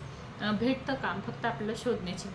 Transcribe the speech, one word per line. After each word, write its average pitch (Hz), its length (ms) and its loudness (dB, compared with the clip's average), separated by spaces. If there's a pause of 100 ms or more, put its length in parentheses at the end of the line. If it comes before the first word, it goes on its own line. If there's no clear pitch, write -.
(400)
अ, 208 120 2
भेटतं 254 420 4
काम, 196 260 0
फक्त - 260 -4
आपल्याला 226 300 0
शोधण्याची 180 580 0